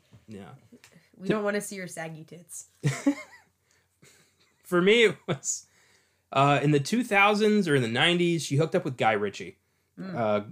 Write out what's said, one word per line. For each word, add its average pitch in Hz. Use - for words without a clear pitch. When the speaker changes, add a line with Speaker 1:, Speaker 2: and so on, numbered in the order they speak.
Speaker 1:
Yeah. 98
Speaker 2:
we 185
Speaker 1:
To- 202
Speaker 2:
don't 208
wanna 202
see 202
your 185
saggy 160
tits." -
Speaker 1:
<laughs> -
For 175
me, 220
it 170
was, -
uh, 139
in 147
the 147
two 226
thousands 208
or 143
in 127
the 113
nineties, 170
she -
hooked 160
up 175
with 143
Guy 113
Ritchie, 101
Speaker 2:
Mm. -
Speaker 1:
uh, 107